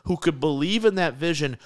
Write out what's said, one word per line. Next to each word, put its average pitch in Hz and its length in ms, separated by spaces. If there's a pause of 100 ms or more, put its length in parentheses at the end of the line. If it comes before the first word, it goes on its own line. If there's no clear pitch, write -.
who 185 120
could 151 240
believe 160 460
in 214 100
that 165 200
vision, 143 500